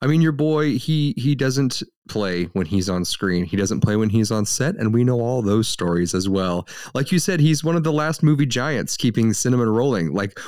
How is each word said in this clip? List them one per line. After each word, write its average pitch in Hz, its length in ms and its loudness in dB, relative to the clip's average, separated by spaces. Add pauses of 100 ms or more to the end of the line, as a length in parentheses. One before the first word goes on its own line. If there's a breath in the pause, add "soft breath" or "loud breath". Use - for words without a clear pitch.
I 131 60 -2
mean, 165 140 4
your 160 100 4
boy, 151 460 0
he, 147 400 0
he 139 180 0
doesn't 135 480 0 (240)
play 90 460 -2
when 92 120 0
he's 95 220 -2
on 90 160 -2
screen. 90 400 -2
He 90 140 -2
doesn't 98 240 0
play 104 160 2
when 107 120 2
he's 110 220 0
on 107 140 0
set, 156 320 -2
and 110 160 0
we 120 100 2
know 123 160 2
all 123 220 -2
those 107 260 2
stories 87 480 -2
as 92 140 -2
well. 92 360 -2 (280 loud breath)
Like 135 180 -2
you 180 80 4
said, 175 220 0
he's 156 240 2
one 165 100 0
of 165 80 0
the 160 80 0
last 151 320 0
movie 147 220 4
giants 123 500 -2
keeping 113 380 2
cinema 123 320 2
rolling. 110 480 0
Like, 101 340 -4